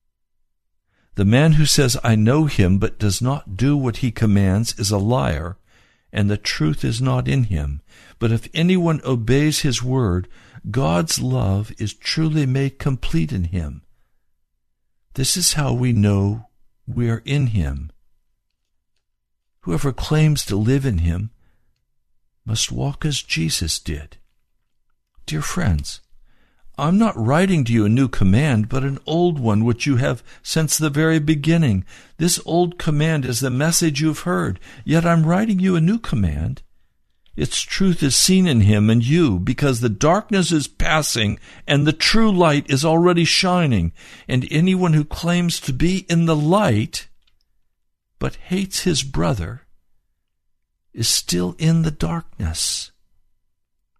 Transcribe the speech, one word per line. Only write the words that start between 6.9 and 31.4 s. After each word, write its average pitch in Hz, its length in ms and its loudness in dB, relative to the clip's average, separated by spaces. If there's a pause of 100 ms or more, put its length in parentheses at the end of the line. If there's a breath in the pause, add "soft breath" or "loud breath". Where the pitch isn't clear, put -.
not 127 260 -2
in 135 160 0
him. 73 380 -4 (360 loud breath)
But 113 140 0
if 113 220 -4
anyone 170 500 0
obeys 135 560 0
his 131 220 -2
word, 120 460 0 (420 loud breath)
God's 156 480 0
love 117 580 -2
is 110 160 -6
truly 156 540 -2
made 135 320 -2
complete 147 540 -2
in 92 120 -2
him. 80 380 -6 (1300)
This 131 220 -2
is 180 180 0
how 135 200 0
we 123 180 0
know 101 540 2 (400)
we 117 240 -2
are 113 160 -4
in 139 220 0
him. 73 420 -4 (1700)
Whoever 143 300 -2
claims 151 540 0
to 101 100 -2
live 131 300 2
in 107 120 0
him 85 320 -2 (1120)
must - 280 -4
walk 131 320 -6
as 147 180 -2
Jesus 80 560 -4
did." 73 400 -12 (1080)
Dear 151 160 -6
friends, 90 580 -4 (760)
I'm 156 180 0
not 220 200 2
writing 151 480 2
to 113 80 -2
you 113 120 4
a 104 60 2
new 123 180 2
command, 110 600 4
but 135 140 -2
an 139 200 -6
old 170 340 0
one 110 260 2
which 117 200 0
you 139 120 2
have 135 260 -2 (200 loud breath)
since - 360 -2
the 156 100 0
very 160 300 2
beginning. 151 640 2 (320 loud breath)